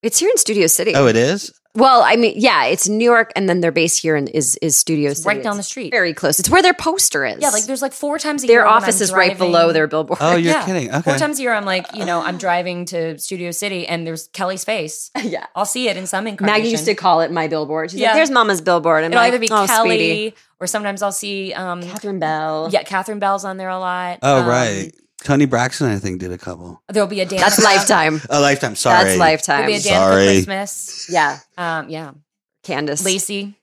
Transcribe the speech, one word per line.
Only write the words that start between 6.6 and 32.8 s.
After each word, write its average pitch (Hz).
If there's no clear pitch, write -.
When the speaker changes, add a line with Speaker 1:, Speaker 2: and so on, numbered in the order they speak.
Speaker 1:
their 359
poster 320
is. -
Speaker 3:
Yeah, 285
like, 208
there's, 262
like, 277
four 294
times 294
a 254
Speaker 1:
Their 233
Speaker 3:
year -
when 214
Speaker 1:
office 190
Speaker 3:
I'm 208
Speaker 1:
is 180
right 190
Speaker 3:
driving 180
Speaker 1:
below 170
their 156
billboard. 156
Speaker 2:
Oh, 165
you're 170
Speaker 3:
Yeah. 262
Speaker 2:
kidding. 175
Okay. 143
Speaker 3:
Four -
times 302
a 277
year, 247
I'm 202
like, 185
you 208
know, 175
I'm 180
driving 175
to 165
Studio 175
City, 185
and 170
there's 160
Kelly's 190
face. 170
Speaker 1:
<laughs> 285
Yeah. 196
Speaker 3:
I'll 196
see 247
it 190
in 185
some 196
Speaker 1:
Maggie 220
Speaker 3:
incarnation. 214
Speaker 1:
used 185
to 214
call 175
it 160
my 165
billboard. 156
She's 196
Speaker 3:
Yeah. 240
Speaker 1:
like, 220
"There's 269
Mama's 214
billboard." 160
I'm 165
Speaker 3:
It'll 233
Speaker 1:
like, 240
Speaker 3:
either 247
be 226
Speaker 1:
"Oh, 208
Speaker 3:
Kelly, 220
Speaker 1:
sweetie." 214
Speaker 3:
or 180
sometimes 202
I'll 202
see, 196
um, 180
Speaker 1:
Catherine 196
Bell. 156
Speaker 3:
Yeah, -
Catherine 196
Bell's 196
on 190
there 190
a 185
lot. 180
Speaker 2:
Oh, 135
Speaker 3:
Um, 120
Speaker 2:
right. 107
Toni 143
Braxton, 127
I 101
think, 92
did 90
a 90
couple. 87
Speaker 3:
There'll 202
be 196
a 185
Danica. 185
Speaker 1:
That's 202
Lifetime. 190
Speaker 2:
Oh, 143
Lifetime. 135
Sorry. 180
Speaker 1:
That's 190
Lifetime. 156
Speaker 3:
There'll -
be -
a -
Danica -
Speaker 2:
Sorry. 95
Speaker 3:
Christmas. 95
Speaker 1:
Yeah. 147
Speaker 3:
Um, 165
yeah. 156
Speaker 1:
Candace. 147